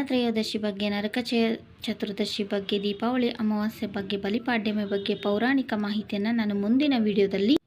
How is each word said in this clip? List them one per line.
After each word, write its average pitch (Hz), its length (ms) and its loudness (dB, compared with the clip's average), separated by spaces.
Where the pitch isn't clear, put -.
ತ್ರಯೋದಶಿ 233 560 0
ಬಗ್ಗೆ, 208 300 -2
ನರಕ 208 320 -2
ಚ-, 233 360 2
ಚತುರ್ದಶಿ 208 640 -4
ಬಗ್ಗೆ, 202 380 -2
ದೀಪಾವಳಿ 233 480 0
ಅಮಾವಾಸ್ಯೆ 214 580 -2
ಬಗ್ಗೆ, 202 280 -4
ಬಲಿಪಾಡ್ಯಮಿ 214 760 -2
ಬಗ್ಗೆ 202 240 0
ಪೌರಾಣಿಕ 233 640 0
ಮಾಹಿತಿಯನ್ನ 208 560 -2
ನಾನು 214 220 0
ಮುಂದಿನ 254 440 4
ವಿಡಿಯೋದಲ್ಲಿ 202 580 4